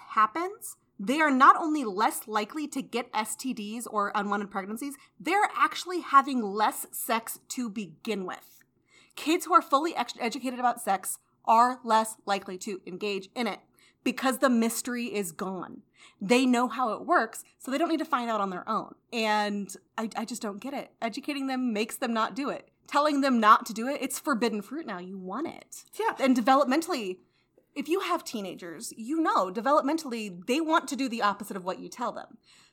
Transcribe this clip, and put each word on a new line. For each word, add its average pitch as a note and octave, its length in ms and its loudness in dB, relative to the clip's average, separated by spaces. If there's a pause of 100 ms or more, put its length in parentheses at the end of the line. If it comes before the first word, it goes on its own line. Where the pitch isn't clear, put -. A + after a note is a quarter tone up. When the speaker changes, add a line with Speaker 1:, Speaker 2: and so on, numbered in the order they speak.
(100)
Speaker 1:
happens, E4 640 0 (240)
they B3 200 2
are D#4 100 6
not C#4 260 10
only D#4 280 0
less G#3+ 440 0
likely G#3+ 400 -4
to C#4 140 -6
get A#3 300 -6
S G#3+ 220 -4
T B3+ 180 -6
Ds A3 360 -8
or G3+ 260 0
unwanted G3+ 360 -2
pregnancies, A3 440 -8 (240)
they're G4 380 2
actually E4+ 440 0
having C4+ 420 4
less G#3 500 0
sex - 560 -4
to B3 200 -6
begin G3 580 -6
with. - 320 -12 (600)
Kids E4 280 0
who E4 60 0
are E4+ 100 8
fully E4 340 0
ex-, - 240 -4
educated B3 400 -4
about A#3+ 200 0
sex G3 380 -2 (260)
are B3 380 6
less A3 420 2
likely G3 340 -2
to G3+ 280 -8
engage G3 480 -6
in A#3+ 140 -2
it F#3 100 -6 (460)
because B3 340 0
the C#4 100 4
mystery A#3+ 580 0
is G3 260 -4
gone. F#3+ 500 -10 (380)
They B3 260 4
know B3 220 4
how A#3+ 240 -2
it F#3 120 -6
works, B3+ 380 0 (160)
so - 120 -12
they C4+ 80 -2
don't E4+ 100 2
need D#4+ 100 0
to D4 60 -4
find A#3+ 260 -2
out G#3+ 100 0
on G3 100 -2
their F3+ 180 -8
own. G#3 260 -4 (180)
And G#3 640 0 (220)
I, A3+ 200 -4
I A3 80 -2
just A3+ 160 -8
don't G3+ 200 -6
get C4+ 120 -8
it. B3 200 -10 (100)
Educating C4+ 460 -4
them B3+ 240 0
makes G#3+ 240 -2
them A#3+ 180 -2
not A3 220 0
do C4+ 120 -4
it. F3 200 -8 (180)
Telling C#4+ 360 2
them B3+ 180 4
not G#3+ 260 8
to A3 80 -10
do A3+ 140 -4
it, C#4+ 120 -4
it's C4+ 200 -6
forbidden A3+ 420 0
fruit D4+ 240 -10
now. G3 120 -8
You F#3 200 -12
want F#3+ 300 -6
it. - 360 -16 (140)
Speaker 2:
Yeah. G#4 220 0
Speaker 1:
And C4 160 6
developmentally, C4+ 800 2 (560)
if C#4+ 140 -6
you F4+ 120 0
have F4 240 -2
teenagers, F3+ 720 -10
you B3+ 240 -2
know, D#4 320 2
developmentally, A#3+ 920 0
they C4+ 140 2
want D#4+ 280 2
to C#4 80 -6
do C4 120 -2
the A3+ 140 -4
opposite G3+ 340 -2
of F3+ 80 -8
what F3+ 160 -6
you F3+ 80 -12
tell A3 240 -6
them. - 260 -14 (340)